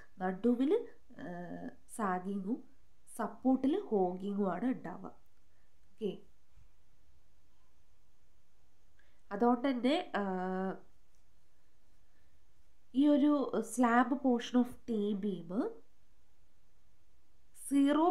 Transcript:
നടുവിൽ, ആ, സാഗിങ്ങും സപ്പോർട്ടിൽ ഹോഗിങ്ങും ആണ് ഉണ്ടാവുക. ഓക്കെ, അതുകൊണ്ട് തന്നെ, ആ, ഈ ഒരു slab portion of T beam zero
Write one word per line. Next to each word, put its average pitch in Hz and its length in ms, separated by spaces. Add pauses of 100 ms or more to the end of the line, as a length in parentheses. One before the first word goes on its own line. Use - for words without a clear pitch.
(220)
നടുവിൽ, 240 680 (360)
ആ, - 40 (680)
സാഗിങ്ങും 196 680 (540)
സപ്പോർട്ടിൽ 262 640 (100)
ഹോഗിങ്ങും 190 640
ആണ് 180 120
ഉണ്ടാവുക. 185 460 (800)
ഓക്കെ, 214 260 (3250)
അതുകൊണ്ട് 240 380
തന്നെ, 262 460
ആ, 202 80 (2750)
ഈ 254 80 (140)
ഒരു 294 160 (400)
slab 240 380 (140)
portion 240 360
of 247 100 (180)
T 247 40 (320)
beam 170 280 (2250)
zero 285 460